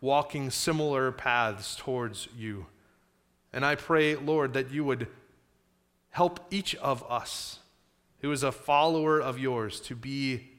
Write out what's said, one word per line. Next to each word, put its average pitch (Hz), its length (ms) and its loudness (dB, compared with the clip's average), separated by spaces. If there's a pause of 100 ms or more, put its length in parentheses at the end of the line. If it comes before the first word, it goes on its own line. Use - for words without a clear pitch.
walking 139 500 2
similar 143 640 2
paths 117 640 0
towards 120 600 -4
you. 104 300 -8 (840)
And 131 120 -2
I 147 100 4
pray, 151 420 4
Lord, 143 380 2
that 131 160 -2
you 147 140 -2
would 123 240 0 (1000)
help 175 300 2 (100)
each 196 260 -2
of 131 340 0
us - 480 -6 (600)
who 143 120 -2
is 131 100 -2
a 135 100 2
follower 156 680 4
of 127 180 -4
yours 120 420 -2
to - 160 -12
be 131 520 -4 (100)